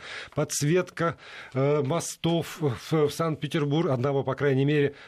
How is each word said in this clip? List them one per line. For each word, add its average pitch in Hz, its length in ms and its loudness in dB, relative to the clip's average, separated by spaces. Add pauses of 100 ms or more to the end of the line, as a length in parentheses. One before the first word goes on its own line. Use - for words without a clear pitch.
(340)
подсветка, 160 840 0 (360)
э, 143 280 2
мостов 165 800 -2
в, 147 460 0
в - 20 -2
Санкт-Петербург. 156 800 0
Одного, 135 340 0
по 127 120 -2
крайней 139 300 4
мере, 143 300 2 (120)